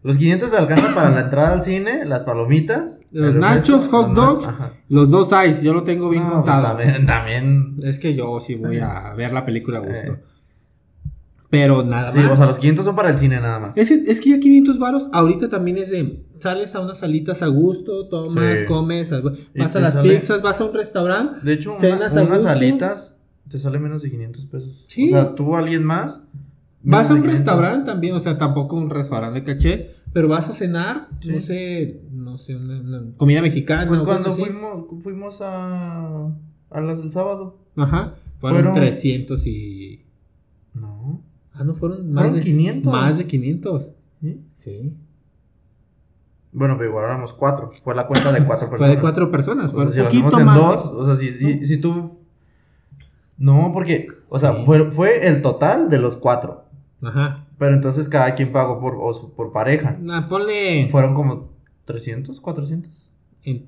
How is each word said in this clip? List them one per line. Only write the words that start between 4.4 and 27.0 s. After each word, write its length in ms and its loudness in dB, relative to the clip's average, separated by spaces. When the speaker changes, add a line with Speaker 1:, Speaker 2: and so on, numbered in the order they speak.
Speaker 1:
ajá. 240 -10
Speaker 2:
los 220 6
dos 200 4
ice, 160 0
yo 80 2
lo 120 0
tengo 260 -2
bien 140 0
Speaker 1:
No, 60 -2
pues, 120 0
Speaker 2:
contado. 340 2
Speaker 1:
también, 300 2
también. 760 0
Speaker 2:
Es 180 -4
que 140 -2
yo 260 -4
sí 160 -8
voy 220 -4
Speaker 1:
Eh. 40 -2
Speaker 2:
a 320 -8
ver 180 -6
la 120 -4
película 340 -6
a 40 -8
gusto. 320 -8
Speaker 1:
Eh. 60 -14
Speaker 2:
Pero 340 4
nada 260 -4
Speaker 1:
Sí, 80 2
Speaker 2:
más. 140 6
Speaker 1:
o 40 6
sea, 100 8
los 120 2
quinientos 280 2
son 100 0
para 140 2
el 80 2
cine 220 2
nada 200 -4
más. 160 -8
Speaker 2:
Es 140 4
que, 200 4
es 100 2
que 100 4
ya 100 6
quinientos 380 6
varos 340 -2
ahorita 380 2
también 280 -2
es 120 -6
de... 340 -6
Sales 340 -6
a 60 -6
unas 180 -8
salitas 440 -4
a 40 0
gusto, 640 0
tomas, 520 0
Speaker 1:
Sí. 40 -4
Speaker 2:
comes, 480 -2
a, 60 -4
Speaker 1:
Y 420 -8
Speaker 2:
vas 100 0
a 40 -14
Speaker 1:
te 60 0
Speaker 2:
las 140 2
Speaker 1:
sale 220 6
Speaker 2:
pizzas, 260 -2
vas 180 0
a 40 0
un 100 -4
restaurante, 720 -2
Speaker 1:
De 60 2
hecho, 200 -4
una, 80 -10
Speaker 2:
cenas 360 2
a 60 6
Speaker 1:
unas 160 4
Speaker 2:
gusto. 100 2
Speaker 1:
alitas 680 -2
te 100 -10
sale 200 -4
menos 240 -6
de 80 -8
quinientos 360 -12
pesos. 420 -16
Speaker 2:
Sí. 180 -2
Speaker 1:
O 40 4
sea, 240 4
tú, 200 -2
alguien 300 -2
más, 380 -4
Speaker 2:
Vas 260 4